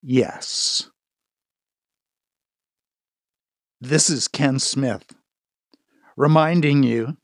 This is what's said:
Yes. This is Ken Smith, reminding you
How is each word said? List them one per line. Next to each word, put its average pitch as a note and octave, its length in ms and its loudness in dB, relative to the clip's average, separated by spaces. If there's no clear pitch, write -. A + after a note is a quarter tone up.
Yes. - 880 -2
This C#3+ 280 0
is C3+ 200 -4
Ken C#3 320 0
Smith, - 540 -4
reminding D#3 680 4
you A#2 400 -2